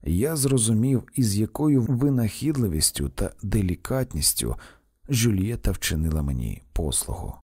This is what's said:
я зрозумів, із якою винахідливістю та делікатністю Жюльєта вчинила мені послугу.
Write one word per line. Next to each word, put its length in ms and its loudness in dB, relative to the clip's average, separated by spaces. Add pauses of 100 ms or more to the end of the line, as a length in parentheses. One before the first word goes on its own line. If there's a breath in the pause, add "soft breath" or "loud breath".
я 320 0
зрозумів, 680 2 (120)
із 220 2
якою 440 2
винахідливістю 1300 0
та 220 -4 (120)
делікатністю 1120 -2 (540 loud breath)
Жюльєта 640 2
вчинила 500 0
мені 420 -4 (100)
послугу. 600 -4 (180)